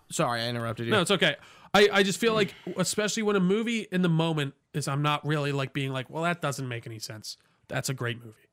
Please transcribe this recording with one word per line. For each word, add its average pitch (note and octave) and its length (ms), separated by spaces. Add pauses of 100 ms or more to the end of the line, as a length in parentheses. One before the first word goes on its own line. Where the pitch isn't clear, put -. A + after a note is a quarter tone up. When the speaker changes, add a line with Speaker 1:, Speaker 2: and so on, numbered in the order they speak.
Speaker 1:
sorry, A#2+ 320
I A#2 60
interrupted A#2 380
you. A#2+ 80
Speaker 2:
No, G3+ 80
it's E3+ 100
okay. E3+ 240 (380)
I, G3+ 180
I G3 120
just F#3+ 180
feel A3+ 120
like, G#3 220 (220)
especially G#3 460
when G#3 120
a F#3+ 60
movie G#3+ 500
in F3+ 100
the F3+ 60
moment D#3+ 460 (200)
is, D3+ 140
I'm C#3+ 140
not D3 260
really, D3 240
like, C#3 220
being C3+ 180
like, C3 180
"Well, D#3 140
that E3+ 180
doesn't C3+ 280
make A#2+ 180
any A2+ 120
sense." - 360 (320)
That's - 220
a C#3 40
great A#2+ 300
movie. A2 140 (160)